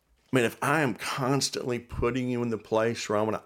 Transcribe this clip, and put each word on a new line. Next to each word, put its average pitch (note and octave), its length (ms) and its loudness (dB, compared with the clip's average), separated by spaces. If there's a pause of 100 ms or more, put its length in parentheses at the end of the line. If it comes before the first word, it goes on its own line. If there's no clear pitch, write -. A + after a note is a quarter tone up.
(320)
I - 40 2
mean, B2 100 4
if G#2+ 160 -4
I D3 200 2
am B2 140 0
constantly C3+ 840 -2
putting B2 500 -2
you A#2+ 140 0
in A#2+ 60 -2
the A2+ 80 -2
place A2+ 500 0
where G#2+ 100 2
I G#2 40 4
wanna G#2+ 240 0